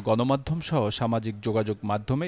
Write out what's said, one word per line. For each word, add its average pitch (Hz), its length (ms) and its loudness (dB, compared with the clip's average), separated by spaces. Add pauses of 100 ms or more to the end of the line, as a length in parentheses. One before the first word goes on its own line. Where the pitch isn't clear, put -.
গণমাধ্যম 135 600 2
সহ 151 300 0
সামাজিক 113 500 0
যোগাযোগ 107 440 0
মাধ্যমে 107 440 -2